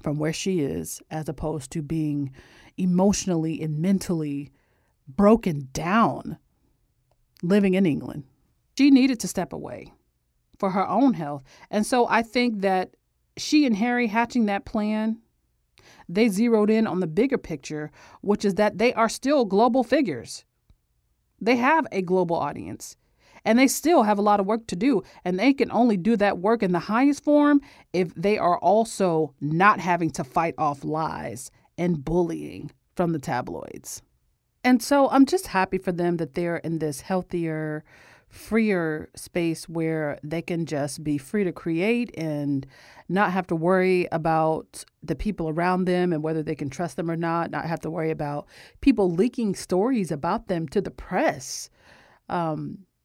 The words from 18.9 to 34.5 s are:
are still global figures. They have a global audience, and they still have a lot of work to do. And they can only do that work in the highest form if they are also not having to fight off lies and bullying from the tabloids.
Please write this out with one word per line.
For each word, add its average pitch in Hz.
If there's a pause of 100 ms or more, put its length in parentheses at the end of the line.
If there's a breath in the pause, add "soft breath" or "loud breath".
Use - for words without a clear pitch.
are 220
still 269
global 226
figures. 160 (960)
They 240
have 277
a 190
global 180
audience, - (480 soft breath)
and 226
they 269
still 294
have 208
a 208
lot 208
of 196
work 226
to 196
do. 226 (200 loud breath)
And 185
they 262
can -
only 220
do 202
that 196
work 226
in 190
the 175
highest 262
form 294 (320 loud breath)
if 175
they 202
are 175
also 185
not 160
having 170
to 160
fight 165
off 147
lies 151 (260)
and 170
bullying 160 (240)
from 170
the 160
tabloids. - (640)